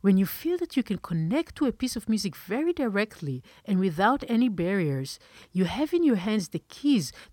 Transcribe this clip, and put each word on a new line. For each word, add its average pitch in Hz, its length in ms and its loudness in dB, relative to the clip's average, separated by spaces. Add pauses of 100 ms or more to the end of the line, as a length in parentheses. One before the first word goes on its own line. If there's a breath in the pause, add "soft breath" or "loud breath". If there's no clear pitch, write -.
When 196 160 6
you 190 100 4
feel 349 320 -2
that 339 180 -4
you 247 60 0
can 185 160 -4
connect 175 560 -2
to 302 100 0
a 233 80 0
piece - 220 -4
of 233 120 -8
music 196 280 -2
very 285 360 -2
directly 202 720 -2 (240 loud breath)
and 190 140 0
without 190 480 2
any 233 200 2
barriers, 170 720 -2 (340 loud breath)
you 180 140 2
have 262 280 -2
in 349 100 2
your 254 140 4
hands 214 320 -2
the - 200 -6
keys 254 420 0 (200 loud breath)